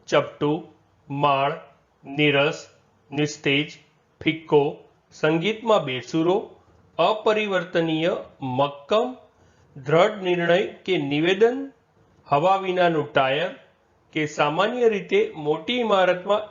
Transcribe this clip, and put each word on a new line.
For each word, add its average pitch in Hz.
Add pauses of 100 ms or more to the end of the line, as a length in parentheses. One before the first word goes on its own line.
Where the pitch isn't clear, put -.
ચપટું, 151 (420)
માળ, 143 (440)
નીરસ, 143 (420)
નિસ્તેજ, 147 (480)
ફિક્કો, 151 (280)
સંગીતમાં 196
બેસુરો, 160 (420)
અપરિવર્તનીય, 180 (260)
મક્કમ, 143 (600)
દ્રઢ 175
નિર્ણય 175
કે -
નિવેદન, 190 (560)
હવા 175
વિનાનું 180
ટાયર 147 (580)
કે 156
સામાન્ય 185
રીતે 202
મોટી 156
ઇમારતમાં 202